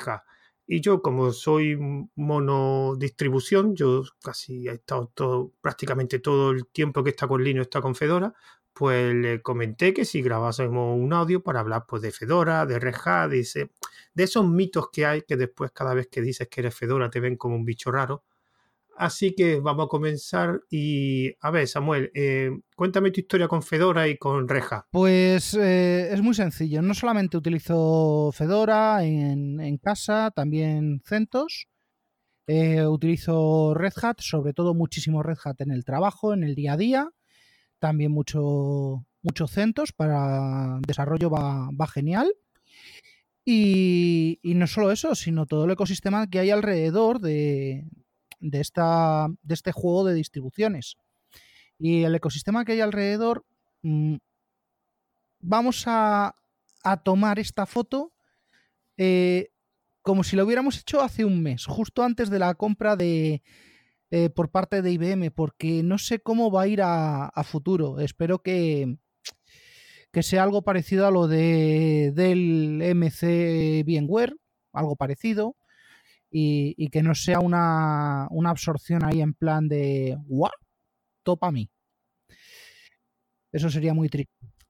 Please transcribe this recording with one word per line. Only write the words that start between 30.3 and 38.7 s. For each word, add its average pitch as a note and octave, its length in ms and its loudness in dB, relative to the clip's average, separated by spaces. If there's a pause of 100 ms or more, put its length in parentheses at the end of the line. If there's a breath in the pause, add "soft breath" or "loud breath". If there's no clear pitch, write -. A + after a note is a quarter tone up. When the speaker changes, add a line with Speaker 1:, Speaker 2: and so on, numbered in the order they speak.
Speaker 2:
también D3+ 720 0
centos. A#3 640 -4 (760)
Eh, D#3+ 400 2
utilizo D#3 880 2
Red F3+ 280 0
Hat, A#3 180 -2
sobre C#3+ 320 -4
todo F3 220 0
muchísimo D#3 500 -2
Red D#3+ 220 -4
Hat C#3 160 -8
en C#3+ 100 -4
el B2 140 -4
trabajo, F#3+ 480 -2
en F#3 100 0
el C#3+ 100 -2
día C#3+ 200 -2
a D3+ 40 0
día. C4 320 0 (720 soft breath)
También D3+ 320 0
mucho, C#3+ 920 -2 (160)